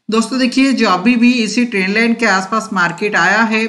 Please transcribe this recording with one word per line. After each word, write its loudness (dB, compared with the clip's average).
दोस्तों, -2
देखिए 2
जो 2
अभी 2
भी 4
इसी 0
trend -2
line 0
के -2
आसपास -2
market -2
आया 2
है, 0